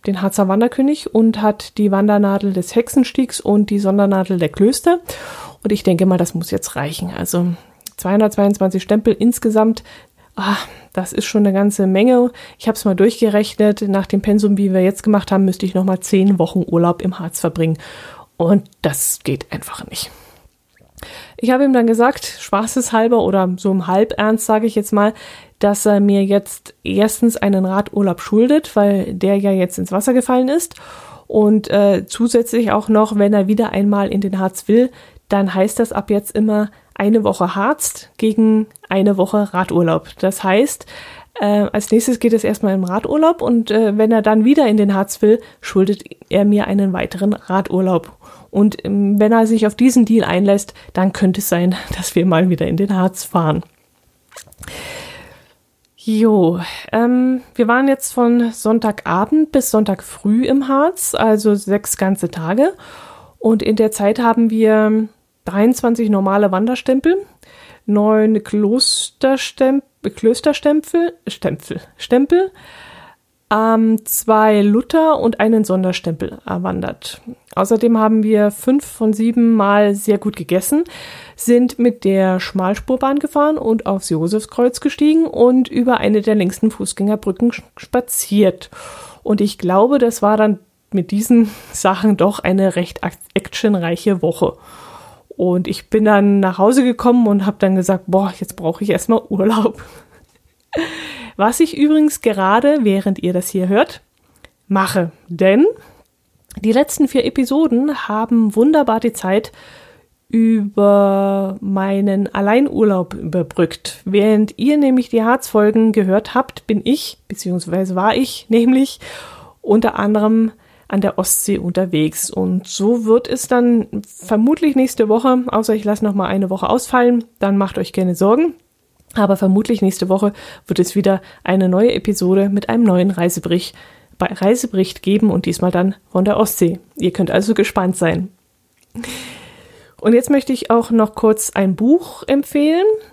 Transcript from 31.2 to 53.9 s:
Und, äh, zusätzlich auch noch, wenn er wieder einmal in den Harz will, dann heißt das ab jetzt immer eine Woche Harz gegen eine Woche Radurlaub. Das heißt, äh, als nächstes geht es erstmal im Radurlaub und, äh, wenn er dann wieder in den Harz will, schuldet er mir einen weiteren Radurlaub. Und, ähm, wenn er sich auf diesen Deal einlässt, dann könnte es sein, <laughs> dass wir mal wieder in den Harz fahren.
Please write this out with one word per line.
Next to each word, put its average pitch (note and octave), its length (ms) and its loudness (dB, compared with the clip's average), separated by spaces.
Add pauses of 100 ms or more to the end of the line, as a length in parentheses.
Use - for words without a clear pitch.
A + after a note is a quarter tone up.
Und, G#3+ 420 2
äh, G3+ 360 2
zusätzlich A#3 680 0
auch G#3 180 0
noch, G#3+ 280 2
wenn G3+ 160 2
er G3 140 2
wieder G#3+ 240 0
einmal G3+ 380 0
in G3+ 120 -2
den F#3+ 180 -4
Harz F#3+ 280 -6
will, A#3+ 220 4 (380)
dann G3 260 0
heißt F#3+ 260 0
das A#3 140 -2
ab G3+ 160 -4
jetzt G3+ 220 -2
immer G#3+ 400 -2 (240)
eine G#3+ 280 2
Woche F#3+ 320 -2
Harz A3+ 600 -4
gegen A3 500 2 (220)
eine G3 260 2
Woche G3+ 380 -2
Radurlaub. F3 560 0 (100)
Das F#3+ 240 -4
heißt, G3+ 420 0 (540)
äh, G#3 320 0
als G#3 200 -4
nächstes A#3 280 0
geht A3+ 140 0
es G#3+ 100 0
erstmal G#3 300 -2
im F#3+ 100 -2
Radurlaub D4+ 580 0
und, A#3 300 0
äh, G#3+ 260 0
wenn A3 140 2
er A3+ 100 2
dann G#3+ 220 2
wieder C#4 240 4
in G#3+ 80 2
den G3+ 180 2
Harz F#3+ 280 -4
will, A3 180 4 (220)
schuldet G3 420 -2 (260)
er G3+ 140 2
mir G#3 240 2
einen G3 240 0
weiteren F#3+ 420 -4
Radurlaub. F#3 840 -2 (340)
Und, G#3 320 0
ähm, G3+ 360 0
wenn G#3+ 120 4
er A3+ 140 4
sich A3 220 2
auf G#3 80 -6
diesen B3 300 4
Deal A3+ 220 2
einlässt, G3+ 460 0 (200)
dann F#3 200 0
könnte F#3 260 0
es G3+ 100 -6
sein, F3+ 260 0 (100)
<laughs> - 100 -10
dass - 200 -8
wir E3+ 100 2
mal F3+ 240 2
wieder E3+ 180 -2
in D#3+ 100 -2
den G3 180 -2
Harz F#3 280 -2
fahren. E3+ 400 -2 (2250)